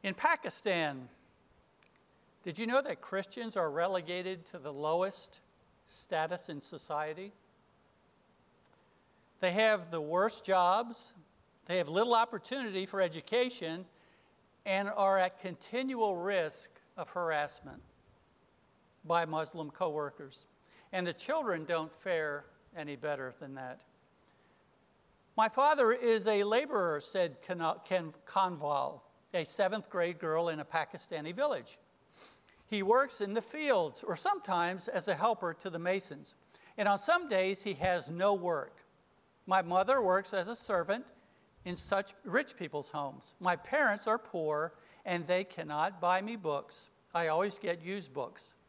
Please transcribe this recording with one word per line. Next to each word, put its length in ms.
In 100
Pakistan, 920
did 120
you 120
know 120
that 200
Christians 560
are 120
relegated 760
to 120
the 140
lowest 680
status 640
in 120
society? 720
They 100
have 400
the 100
worst 460
jobs, 680
they 120
have 100
little 260
opportunity 720
for 160
education, 840
and 240
are 300
at 200
continual 800
risk 540
of 140
harassment 720
by 220
Muslim 420
co-workers. 760
And 140
the 60
children 520
don't 280
fare 520
any 200
better 460
than 160
that. 240
"My 120
father 420
is 380
a 160
laborer," 560
said 420
Ken, 200
Ken 280
Kanwal, 800
a 100
seventh 460
grade 280
girl 300
in 100
a 60
Pakistani 720
village. 440
"He 160
works 380
in 140
the 80
fields 600
or 140
sometimes 720
as 180
a 80
helper 380
to 160
the 100
masons. 560
And 100
on 100
some 300
days 340
he 120
has 360
no 220
work. 540
My 160
mother 400
works 320
as 160
a 80
servant 500
in 100
such 380
rich 320
people's 340
homes. 480
My 160
parents 520
are 120
poor 540
and 220
they 180
cannot 560
buy 220
me 140
books. 520
I 140
always 300
get 240
used 320
books." 400